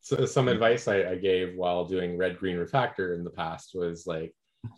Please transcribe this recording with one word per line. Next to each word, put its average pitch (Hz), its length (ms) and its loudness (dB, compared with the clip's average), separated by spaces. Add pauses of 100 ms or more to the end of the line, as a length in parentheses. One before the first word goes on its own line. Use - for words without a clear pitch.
So 131 220 0
some 131 240 2
advice 117 400 4
I, 95 220 2
I 92 40 -2
gave 92 400 0
while 87 300 0
doing 90 320 -2
red 90 220 0
green 92 180 -2
refactor 90 580 -2
in 87 80 -6
the 87 60 -8
past 82 460 -8
was 85 320 -4
like, 82 260 -6 (440)